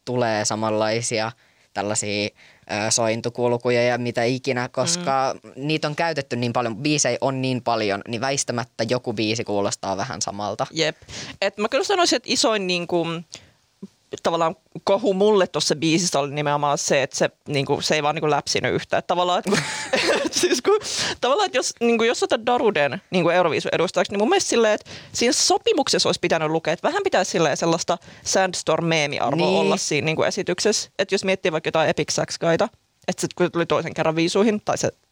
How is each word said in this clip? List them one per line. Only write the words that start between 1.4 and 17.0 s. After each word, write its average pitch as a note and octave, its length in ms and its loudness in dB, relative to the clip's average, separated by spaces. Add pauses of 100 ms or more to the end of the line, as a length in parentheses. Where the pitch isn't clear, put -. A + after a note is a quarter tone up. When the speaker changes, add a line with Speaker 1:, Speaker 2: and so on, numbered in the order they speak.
Speaker 1:
tällaisia, G2+ 540 -2 (580)
ö, A2+ 40 -2
sointukulkuja A#2+ 920 0
ja A#2+ 160 2
mitä A#2+ 260 -2
ikinä, B2+ 440 -2
koska C3+ 720 -2
Speaker 2:
Mm. A2 140 -20
Speaker 1:
niitä D3+ 320 -2
on D3 80 -6
käytetty D#3 400 -4
niin A#2+ 160 -2
paljon, A#2 240 -2
biisejä C3+ 440 0
on C3 220 -2
niin B2+ 200 -2
paljon, G#2+ 460 0
niin A#2 120 -6
väistämättä B2 680 -4
joku B2 240 -2
biisi A2 320 -2
kuulostaa G2+ 520 -2
vähän F#2 260 -6
samalta. G#2 480 -6
Speaker 2:
Jep. D#3 260 -2 (440)
Et G3 180 -4
mä G#3 100 -2
kyllä - 160 -2
sanoisin, F4+ 320 2
että - 160 -8
isoin, G#3+ 340 0
niinku, F3 400 -2 (1160)
tavallaan E3 340 0 (280)
kohu G3 300 2
mulle G3 320 4
tossa - 300 -2
biisissä D#3+ 420 0
oli C#3+ 160 0
nimenomaan D3 440 0
se, C#3 240 2